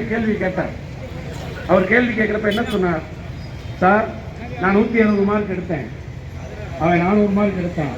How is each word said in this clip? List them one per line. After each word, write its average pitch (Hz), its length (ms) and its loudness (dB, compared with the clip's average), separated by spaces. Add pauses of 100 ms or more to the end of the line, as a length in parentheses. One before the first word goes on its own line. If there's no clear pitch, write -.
கேள்வி 220 280 0
கேட்டார். 180 380 -2 (960)
அவர் 185 240 4
கேள்வி 240 220 4
கேட்கிறப்ப 214 340 0
என்ன 214 160 2 (100)
சொன்னார்? 175 280 2 (800)
"சார், 208 260 6 (540)
நான் 190 160 4
நூத்தி 233 260 2
அறுபது 208 280 4
மார்க் 208 240 0
எடுத்தேன், 170 320 -4 (960)
அவன் 170 220 4
நானூறு 202 360 4
மார்க் 196 240 2
எடுத்தான் 165 360 -2